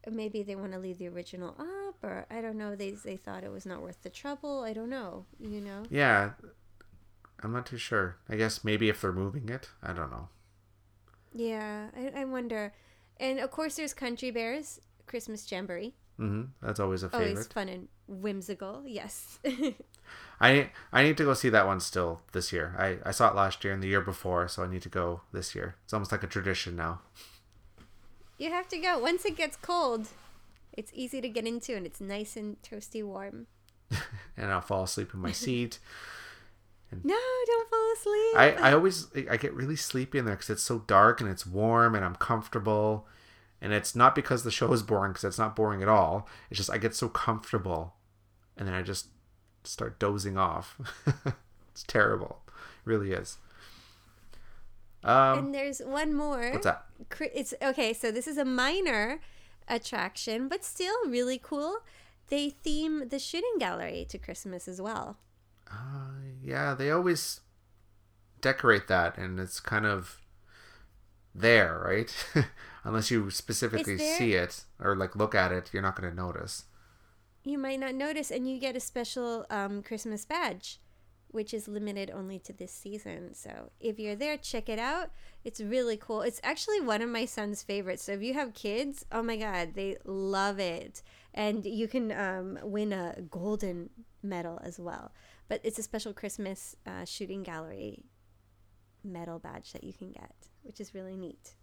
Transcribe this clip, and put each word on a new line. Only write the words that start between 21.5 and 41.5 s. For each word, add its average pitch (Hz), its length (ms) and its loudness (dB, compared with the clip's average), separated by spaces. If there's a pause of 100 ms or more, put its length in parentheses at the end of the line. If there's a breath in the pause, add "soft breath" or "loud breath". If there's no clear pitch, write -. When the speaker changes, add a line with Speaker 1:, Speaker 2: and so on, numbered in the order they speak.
Speaker 2:
one 95 140 2
still 87 400 0 (120)
this 90 200 -2
year. 87 260 -2
I, 95 300 0
I - 20 -2
saw 110 200 6
it - 40 -2
last 98 300 4
year 98 100 2
and 95 80 -2
the 95 60 0
year 98 120 6
before, 90 460 0
so 90 160 -4
I 90 60 -2
need 92 140 -4
to 87 60 -10
go 87 340 0 (100)
this 90 240 -6
year. 90 180 -6 (100)
It's - 80 -8
almost 104 200 -2
like 101 100 -2
a 95 60 -6
tradition 92 480 -2
now. 85 240 -2 (1400 loud breath)
Speaker 1:
You 311 120 -2
have 359 180 -2
to 359 100 -6
go. 349 200 2
Once 320 260 2
it 415 120 0
gets 302 200 0
cold, 254 500 0 (680 soft breath)
it's 214 220 -10
easy 247 260 -6
to 247 80 -4
get 220 180 -2
into, 233 280 -4
and 190 100 -6
it's - 160 -10
nice 202 360 -6
and 214 260 -8
toasty 214 420 -10
warm. 196 440 -10 (420)
Speaker 2:
<laughs> 110 60 -2 (400 loud breath)
And 101 160 -4
I'll 92 80 2
fall 95 240 0
asleep 104 300 -4
in 95 60 -6
my 90 120 -2
Speaker 1:
<laughs> - 0 -
Speaker 2:
seat. 120 460 -2 (1120 loud breath)
And 90 120 -8
Speaker 1:
No, 370 140 4 (280)
don't 466 240 4
fall 453 220 4
asleep. 440 440 4
Speaker 2:
I, 143 200 10 (140)
I - 20 8
always, 170 360 4 (200)
I 117 80 2
get 139 180 0
really 139 220 -2
sleepy 131 420 -2
in 123 80 0
there 101 100 0
'cause - 140 -8
it's 104 120 -2
so 117 180 0
dark 107 400 10
and 107 100 0
it's 92 160 -4
warm 113 500 6